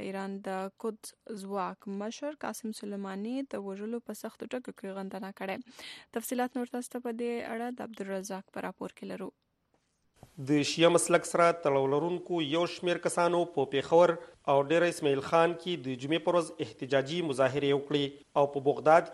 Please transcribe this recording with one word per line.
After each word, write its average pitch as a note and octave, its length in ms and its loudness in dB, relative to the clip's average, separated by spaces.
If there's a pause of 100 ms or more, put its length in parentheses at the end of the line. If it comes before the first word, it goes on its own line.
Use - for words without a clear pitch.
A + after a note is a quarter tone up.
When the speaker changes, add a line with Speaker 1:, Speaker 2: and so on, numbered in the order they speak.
Speaker 1:
ایران G3 280 -6 (120)
د F#3+ 180 -4 (200)
قدس A3 280 -10 (300)
ځواک G3 440 -6 (140)
مشر C#4+ 400 -8
قاسم A3 380 -8
سلیماني G3+ 580 -8 (160)
د G3+ 160 -8
وژلو G#3+ 400 -8
په G#3+ 140 -10
سختو - 320 -12
ټکو - 240 -10
کې G3 200 -10
غندنه G3 400 -10
کړې. - 480 -10 (320)
تفصیلات B3 400 -4
نور A#3+ 160 -8
تاسو B3 220 -8
ته B3 100 -10
په A#3 140 -6
دې A#3+ 100 -2 (220)
اړه A#3+ 260 -8
د A3+ 100 -10
عبدالرزاق F#3+ 680 -8
په F#3+ 100 -8
راپور F#3+ 300 -10
کې F#3+ 160 -12
لرو. F#3 160 -10 (1200)
Speaker 2:
د D3 180 4
شیعه E3 280 6
مسلک E3+ 340 4
سره E3+ 160 6 (180)
تړاو C#3 300 4
لرونکو F3 480 -2
یو D3+ 200 0 (120)
شمیر F3 320 -2
کسانو F3 340 2 (160)
په C3 180 0
پېښور E3 400 6 (380)
او C#3+ 40 6 (140)
ډیره E3+ 220 4
اسماعیل C#3+ 380 0
خان E3+ 260 4
کې F3 300 -6
د C3 160 -4
جمعې D3+ 240 0
په F3 80 2
ورځ E3+ 140 2 (180)
احتجاجي C3+ 520 -2 (120)
مظاهرې C3+ 480 2
وکړې. C#3+ 280 0 (320)
او D3 160 6
په C3+ 140 -4
بغداد D3+ 460 6